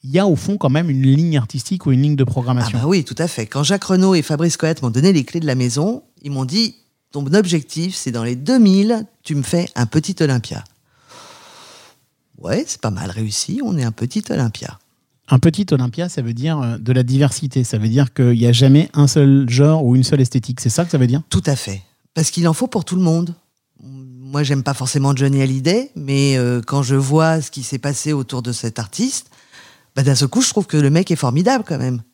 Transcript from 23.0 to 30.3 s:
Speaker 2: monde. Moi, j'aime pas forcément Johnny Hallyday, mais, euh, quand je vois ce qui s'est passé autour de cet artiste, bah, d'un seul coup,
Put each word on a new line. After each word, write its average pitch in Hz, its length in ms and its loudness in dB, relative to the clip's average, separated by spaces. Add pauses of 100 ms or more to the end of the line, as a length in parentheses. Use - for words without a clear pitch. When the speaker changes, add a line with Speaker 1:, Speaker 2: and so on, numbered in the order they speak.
Speaker 2:
monde. 170 320 0 (480)
Moi, 131 600 -8
j'aime 135 200 0
pas 139 120 -2
forcément 135 420 0
Johnny 139 260 2
Hallyday, 143 540 0
mais, 139 420 0
euh, 123 280 0
quand 139 160 -2
je 127 120 0
vois 156 480 2
ce - 80 -10
qui 139 120 -14
s'est 127 160 -8
passé 143 340 -4
autour 131 300 -4
de 120 100 -6
cet 113 260 -8
artiste, 190 520 -6 (680)
bah, 135 60 0
d'un 139 120 4
seul 127 140 0
coup, 240 140 0